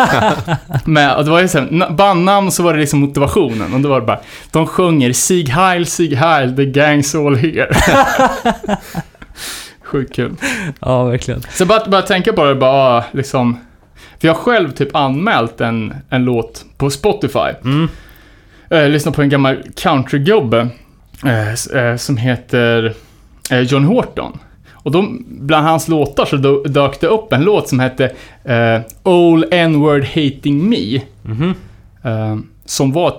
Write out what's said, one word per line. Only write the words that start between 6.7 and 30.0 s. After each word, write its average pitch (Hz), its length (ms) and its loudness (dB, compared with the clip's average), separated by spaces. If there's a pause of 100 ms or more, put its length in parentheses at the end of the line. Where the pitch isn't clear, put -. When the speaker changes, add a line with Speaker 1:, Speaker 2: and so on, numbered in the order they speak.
Speaker 2:
all 143 80 2
here." 131 380 0
<laughs> - 1080 0 (1000)
Sjukt 135 320 -6
kul. 120 160 -4 (480)
Speaker 1:
Ja, 127 240 0
verkligen. 123 380 -4
Speaker 2:
Så - 240 -2
bara, 214 240 0
bara 190 120 2
tänka 190 320 0
på 165 120 2
det, 139 100 2
bara, 131 160 2
ah, 127 400 4
liksom. 127 460 -2 (600)
För 160 80 2
jag 160 80 4
har 165 60 -8
själv 202 300 0
typ 139 240 -4
anmält 139 680 0
en, 113 320 -4 (160)
en 127 160 0
låt 117 400 -4 (120)
på 139 120 0
Spotify. 139 600 -2 (140)
Speaker 1:
Mm. 147 260 0 (800)
Speaker 2:
Eh, 151 200 4
lyssna 147 220 0
på 147 100 0
en 143 80 2
gammal 139 280 2 (180)
countrygubbe, 139 920 0 (580)
eh, 110 280 0
s-, - 140 -8
eh, 120 280 -2
som 127 220 -4
heter, 117 760 0 (580)
eh, 127 80 2
John 135 240 2
Horton. 175 560 -2 (440)
Och 135 80 -4
de, 196 380 -2
bland 151 380 0
hans 160 200 0
låtar 160 380 0
så - 100 -2
dö-, 139 300 2
dök 139 360 0
det 170 60 2
upp 220 260 -2
en 127 100 2
låt 196 260 0
som 131 100 0
hette, 127 320 -2 (320)
eh, 117 360 2 (240)
Old 170 480 4
N-word 151 540 2